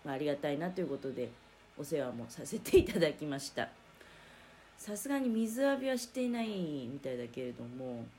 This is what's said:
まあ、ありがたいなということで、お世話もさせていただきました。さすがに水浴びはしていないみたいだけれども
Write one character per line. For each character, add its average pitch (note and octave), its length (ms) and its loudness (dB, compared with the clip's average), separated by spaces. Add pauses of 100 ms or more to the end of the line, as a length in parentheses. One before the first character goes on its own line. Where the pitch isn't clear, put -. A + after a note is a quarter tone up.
ま C#3+ 80 -4
あ、 - 20 0
あ C3 40 -2
り D3 80 0
が C#3+ 80 4
た D3 160 0
い C#3+ 80 0
な F3+ 120 0
と F#3 100 -4
い E3+ 40 2
う C#3+ 40 -2
こ C#3 80 -2
と C3+ 160 -6
で、 A#2+ 180 -2 (460)
お D3+ 60 -8
世 D3 180 0
話 B2+ 120 -2
も A#2 160 -6
さ - 160 -10
せ A3 140 -4
て - 200 8
い - 60 10
た - 160 0
だ D3+ 120 6
き D3+ 140 -6
ま C#3 120 -2
し - 120 -6
た。 - 180 -2 (1080)
さ G#3 180 -8
す C4+ 120 -8
が C#4 100 2
に C4 100 2
水 A3+ 340 2
浴 C#4 200 4
び C4 80 0
は B3+ 60 2
し - 120 -4
て B3+ 160 -2
い B3 40 2
な A#3+ 140 0
い A3 60 0 (440)
み C#3 100 -8
た C3+ 80 -4
い B2 80 -2
だ A#2+ 100 -4
け B2+ 180 -6
れ B2 60 -6
ど A#2+ 120 -8
も B2 400 -6 (140)